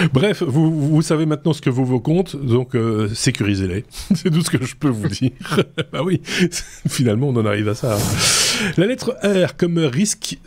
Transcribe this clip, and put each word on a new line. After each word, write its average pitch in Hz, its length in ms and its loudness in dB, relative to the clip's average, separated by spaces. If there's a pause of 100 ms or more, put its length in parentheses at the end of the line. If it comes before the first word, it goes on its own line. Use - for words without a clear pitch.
(140)
Bref, 175 300 2
vous, 156 460 2
vous 156 120 4
savez 160 240 2
maintenant 151 280 0
ce - 80 -6
que - 80 0
vaut 131 160 0
vos 123 160 0
comptes, 165 340 0
donc, 127 400 0
euh, 110 380 0
sécurisez-les. 101 720 0 (140)
<laughs> - 140 0
C'est 185 160 0
tout 160 120 2
ce 160 80 -2
que 139 160 0
je - 100 -10
peux 147 140 0
vous 107 180 -2
dire. 127 240 -2 (260)
<laughs> - 360 -4
Bah 147 100 -4
oui, 180 180 0 (320)
<laughs> - 360 -8
finalement 123 400 0
on 127 80 0
en 110 80 2
arrive 104 240 0
à 104 60 -2
ça, 110 200 -2
hein. - 840 0
La 170 100 4
lettre 247 360 -4
R 190 340 2
comme 175 220 0
risque. 160 680 -2